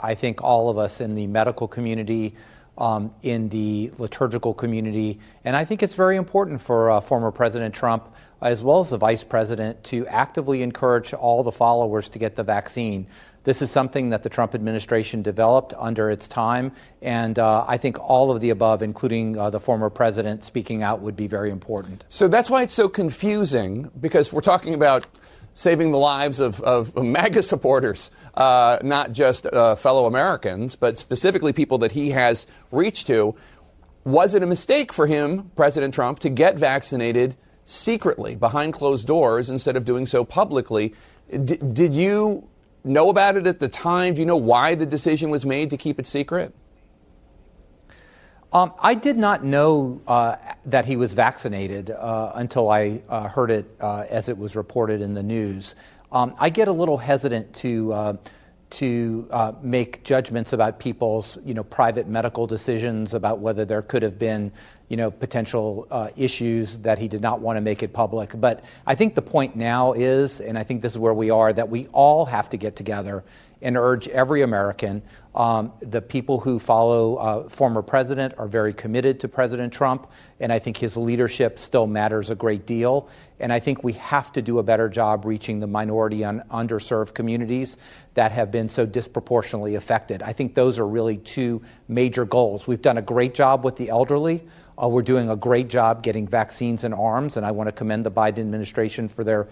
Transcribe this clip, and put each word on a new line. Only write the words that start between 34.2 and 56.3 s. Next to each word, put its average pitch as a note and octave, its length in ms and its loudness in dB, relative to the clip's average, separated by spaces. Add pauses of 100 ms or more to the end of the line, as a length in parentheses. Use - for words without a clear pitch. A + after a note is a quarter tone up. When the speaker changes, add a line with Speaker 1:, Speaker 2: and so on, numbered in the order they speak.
Speaker 2:
it F#3 80 4
a F3 40 0
mistake B3 460 0
for D3+ 140 2
him, D3+ 500 0
President C#3+ 360 2
Trump, B2+ 280 -2
to D3+ 80 -2
get D#3 280 4
vaccinated C3 800 0 (280)
secretly C3+ 720 -2
behind C#3+ 380 0
closed C#3 320 0
doors B2+ 440 2
instead C3 260 -2
of B2 80 -2
doing B2+ 220 0
so B2+ 180 2
publicly? B2 720 0 (360)
D-, C3 260 -2
did C#3+ 380 0
you G3+ 520 0 (360)
know D3+ 280 4
about G3 260 4
it F#3 100 0
at F3+ 120 0
the C3+ 100 -2
time? F3+ 460 0
Do D#3 80 -2
you D#3+ 40 0
know E3+ 120 4
why B2 360 4
the D#3+ 120 -2
decision D3+ 440 0
was C#3 140 -2
made C#3 260 -2
to C#3+ 60 -6
keep - 220 -6
it B2+ 80 -6
secret? C#3+ 480 -4 (2000)
Speaker 1:
Um, F3+ 280 4
I A#3 140 4
did A3+ 240 0
not G3+ 260 2
know, C#3 640 2
uh, A#2 280 2 (280)
that B2 220 2
he B2+ 100 -2
was A#2 160 0
vaccinated, G2+ 800 -2
uh, A2 440 -6
until A#2+ 360 0
I, G#2+ 380 2
uh, A2 200 -6
heard A#2+ 220 0
it, G#2 160 0 (140)
uh, G#2 280 -4
as A2+ 200 -4
it A2+ 100 -6
was G#2 180 -8
reported G#2+ 460 -2
in G2+ 120 -4
the G2+ 80 -4
news. G2+ 540 -4 (340)
Um, B2 280 0